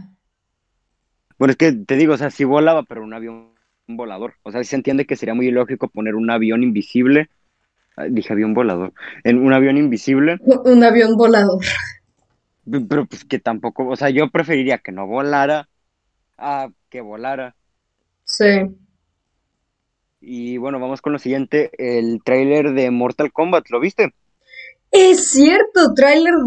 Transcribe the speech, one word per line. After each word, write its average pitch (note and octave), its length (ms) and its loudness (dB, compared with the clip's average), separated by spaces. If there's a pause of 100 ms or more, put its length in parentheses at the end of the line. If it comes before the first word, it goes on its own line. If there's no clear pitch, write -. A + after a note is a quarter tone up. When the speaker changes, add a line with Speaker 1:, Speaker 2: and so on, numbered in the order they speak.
(1400)
Speaker 1:
Bueno, C3+ 140 2
es B2 60 -2
que D#3+ 140 4
te A#2 240 -4
digo, D#3 180 4
o C#3 40 0
sea, C3+ 140 -6
sí - 120 -6
volaba, D3+ 400 2
pero A2+ 200 -16
un A2 100 -16
avión A2+ 400 -16 (340)
volador. A#2 460 -12 (100)
O G#2+ 80 -16
sea, A#2+ 120 -6
sí G#2 60 -14
se C#3 60 -6
entiende C#3 300 -2
que C3+ 100 -6
sería A2+ 200 -6
muy B2+ 120 -2
ilógico B2 420 -2
poner G#2+ 260 -6
un A2+ 160 -2
avión A2+ 320 0
invisible. B2+ 640 0 (680)
Ah, D2 120 -10
dije A2+ 240 -4
avión G#2+ 200 -2
volador. F#2+ 400 -2 (300)
En A#2+ 160 2
un C3+ 140 4
avión C3+ 240 2
invisible. C#3+ 640 0
Speaker 2:
Un, B3+ 360 4
un A#3 60 8
avión A3+ 340 4
volador. G#3 420 4 (1120)
Speaker 1:
Pe-, C3 180 -2
pero, C#3+ 200 -2
pues, - 180 -20
que - 140 -6
tampoco, A#2 480 -6
o B2+ 80 -6
sea, C#3 140 -2
yo C3+ 200 0
preferiría C3+ 500 -2
que - 120 -18
no F#2+ 160 -12
volara C#3+ 640 -2 (680)
a C#3 320 -8 (200)
que B2+ 120 -16
volara. B2 540 -12 (680)
Speaker 2:
Sí. G3+ 360 0 (1600)
Speaker 1:
Y B2 360 -10
bueno, C3 220 -8
vamos C3 220 -8
con D3 120 -4
lo C#3+ 60 -4
siguiente, C3+ 580 -2
el A#2 460 -4
tráiler C#3 500 2
de C3 180 0
Mortal B2 400 -2
Kombat, E3+ 380 -2
¿lo A#2+ 100 -2
viste? F#3+ 340 -2 (800)
Speaker 2:
Es F#4 380 6
cierto, E4 640 4
tráiler D4 380 4 (140)